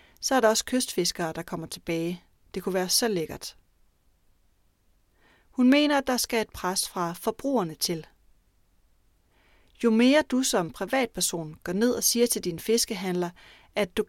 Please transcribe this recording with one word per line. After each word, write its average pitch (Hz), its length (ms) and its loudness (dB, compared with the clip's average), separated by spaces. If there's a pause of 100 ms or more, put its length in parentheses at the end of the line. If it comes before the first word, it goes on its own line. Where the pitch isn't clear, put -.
(220)
så - 140 0
er 262 40 4
der 233 80 6
også 220 180 2
kystfiskere, 175 680 -2
der 165 100 -6
kommer 170 240 -8
tilbage. 170 560 -4 (300)
Det 185 100 -8
kunne 190 100 -2
være 185 160 0
så - 180 2
lækkert." - 500 -6 (1900)
Hun 254 180 2
mener, 294 280 4
at 277 100 -2
der 247 100 0
skal 220 240 0
et 208 120 -6
pres - 360 -4
fra 175 240 -4
forbrugerne 220 640 -2
til. 165 320 -6 (1800)
Jo 240 60 4
mere 247 320 6
du 254 220 0
som 202 280 0
privatperson 185 920 -4
går 175 100 -6
ned 233 200 2
og - 100 -4
siger 240 240 2
til 202 160 -4
din 170 160 -6
fiskehandler, 185 680 -2 (460)
at 202 220 -2
du 214 120 0